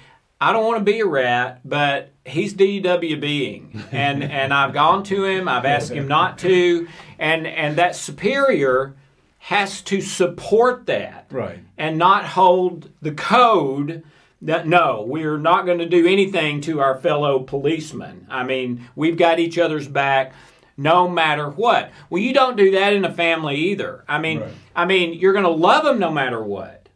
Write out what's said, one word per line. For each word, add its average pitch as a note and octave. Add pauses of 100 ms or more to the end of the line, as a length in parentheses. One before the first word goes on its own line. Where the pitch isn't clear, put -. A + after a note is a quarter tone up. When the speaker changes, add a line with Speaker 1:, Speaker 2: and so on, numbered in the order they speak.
(400)
Speaker 1:
"I D3
don't A3
wanna A3+
be G#3
a G#3+
rat, B2+
but C#3+ (140)
he's F3
D F#3+
W E3+
B C#3+
ing, G#2
and, C#3+
Speaker 2:
<laughs> C#3+
Speaker 1:
and C3+
I've C#3
gone D#3+
to G3
him, F#3
I've B2+
asked C#3+
him C#3+
not E3
to," F3 (300)
and, D#3+
and D3+
that F3
superior D3 (440)
has G3
to G3
support A3
that G#2
Speaker 2:
Right. G2 (180)
Speaker 1:
and D#3
not F#3
hold F3+ (120)
the D3
code D#3+ (400)
that, D#3
"No, C#3+
we're D3+
not F3+
gonna F3
do E3+
anything F3+
to D#3
our C3+
fellow D3
policemen. C3+
I C3
mean, B2+ (100)
we've D#3+
got E3+
each E3
other's D#3
back C#3 (460)
no F3+
matter D3+
what." G3+ (180)
Well, F3+
you C4
don't C4
do G3
that G3
in G3
a E3
family D#3+
either. D3
I D3
mean, D#3+
Speaker 2:
Right. G#2+ (240)
Speaker 1:
I F3
mean, F3+
you're F3+
gonna G3
love G#3
'em C4
no F3
matter B2+
what. G2